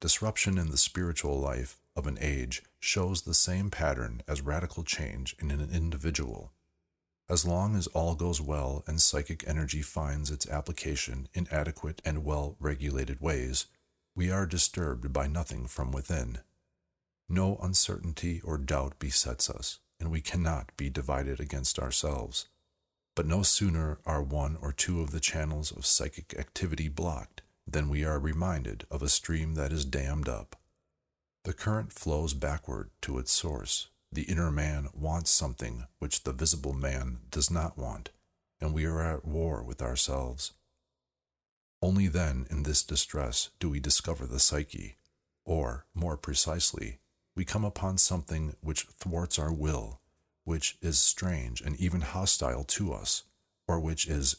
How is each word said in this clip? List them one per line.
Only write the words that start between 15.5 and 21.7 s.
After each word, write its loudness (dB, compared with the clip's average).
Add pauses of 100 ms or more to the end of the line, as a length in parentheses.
from -4
within. -2 (880)
No 4
uncertainty 0
or -2
doubt 0
besets 0
us, -6 (180)
and -2
we 0
cannot 0
be -2
divided -2
against -2